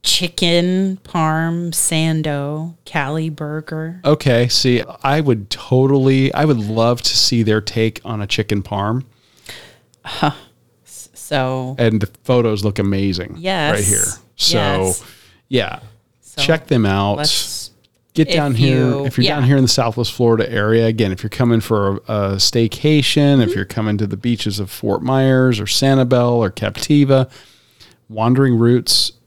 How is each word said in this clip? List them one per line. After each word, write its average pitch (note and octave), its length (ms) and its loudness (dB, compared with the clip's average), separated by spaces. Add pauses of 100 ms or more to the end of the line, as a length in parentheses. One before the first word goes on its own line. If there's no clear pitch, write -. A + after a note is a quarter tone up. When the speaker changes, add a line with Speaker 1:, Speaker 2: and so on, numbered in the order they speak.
Speaker 1:
chicken, F3+ 1040 0
parm, E3 640 -2
sando, D#3 1040 -2 (100)
Cali D#3+ 460 -4
burger. D#3 760 -10
Speaker 2:
Okay. B2+ 460 2
See, B2 340 2 (180)
I C#3+ 200 0
would A2+ 280 0
totally, C3+ 840 2
I C#3 100 0
would D3 160 2
love A2+ 440 0
to - 120 -2
see - 260 0
their G#2+ 200 2
take A2 420 -2
on G#2+ 180 -6
a G2 60 -6
chicken G#2 340 -2
parm. G#2+ 420 -4 (1000)
Speaker 1:
Huh. - 280 -2 (540)
S-, - 280 -20
so. C3 680 -4
Speaker 2:
And A2+ 220 2
the - 80 -4 (160)
photos A2+ 400 2
look G2 120 -2
amazing G2 640 -2
Speaker 1:
Yes. E3 340 -2
Speaker 2:
right G#2 120 -2
here. - 200 0 (300)
So, - 220 0
Speaker 1:
Yes. C#3+ 460 -2 (440)
Speaker 2:
yeah. A#2+ 320 -2 (420)
Speaker 1:
So - 200 -10
Speaker 2:
Check D#3+ 260 0
them A#2 180 2
out. G2 320 0
Speaker 1:
let's, - 520 -4 (460)
Speaker 2:
Get D#3+ 120 2
Speaker 1:
if F3 80 0
Speaker 2:
down C#3+ 180 0
here. B2+ 240 2
Speaker 1:
you, B2+ 300 0
Speaker 2:
If B2+ 100 -4
you're - 60 2
Speaker 1:
yeah. F3+ 140 0
Speaker 2:
down C3+ 80 0
here C#3 120 4
in C3 60 4
the B2 40 2
Southwest A#2 460 0
Florida A2+ 380 2
area, A2+ 340 2
again, A2 260 0
if F#2 120 -6
you're A2 80 -6
coming A#2 300 2
for G2+ 320 0 (140)
a, G2+ 260 -2
a - 20 -2
staycation, C#3 1040 2
if A2 80 2
Speaker 1:
Mm-hmm. - 80 -2
Speaker 2:
you're G2 80 -4
coming G#2+ 320 -2
to G#2 80 -2
the G2+ 120 -6
beaches G#2+ 420 -4
of G2 100 -6
Fort - 320 -4
Myers C3 580 2
or G2+ 60 -6
Sanibel B2+ 680 2
or A2+ 180 0
Captiva, C3+ 760 2 (840)
Wandering A#2+ 500 2
Roots - 540 2 (140)